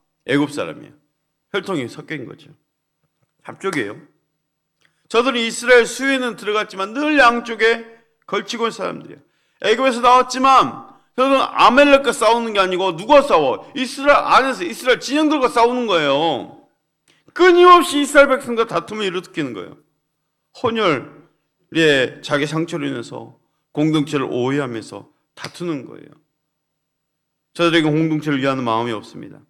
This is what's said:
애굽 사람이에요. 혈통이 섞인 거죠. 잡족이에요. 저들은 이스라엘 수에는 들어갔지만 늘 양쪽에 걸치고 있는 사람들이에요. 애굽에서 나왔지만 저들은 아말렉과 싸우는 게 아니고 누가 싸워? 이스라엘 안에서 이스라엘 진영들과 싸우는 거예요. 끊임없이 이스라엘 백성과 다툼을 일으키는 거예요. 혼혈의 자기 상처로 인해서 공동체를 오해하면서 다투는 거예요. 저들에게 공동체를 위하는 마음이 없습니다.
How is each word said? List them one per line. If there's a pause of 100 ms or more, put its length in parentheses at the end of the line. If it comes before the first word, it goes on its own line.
(260)
애굽
사람이에요. (640)
혈통이
섞인
거죠. (960)
잡족이에요. (1080)
저들은
이스라엘
수에는
들어갔지만
늘
양쪽에 (420)
걸치고
있는
사람들이에요. (400)
애굽에서
나왔지만 (260)
저들은
아말렉과
싸우는
게
아니고
누가
싸워?
이스라엘
안에서
이스라엘
진영들과
싸우는
거예요. (640)
끊임없이
이스라엘
백성과
다툼을
일으키는
거예요. (840)
혼혈의
자기
상처로
인해서 (320)
공동체를
오해하면서 (240)
다투는
거예요. (1500)
저들에게
공동체를
위하는
마음이
없습니다. (100)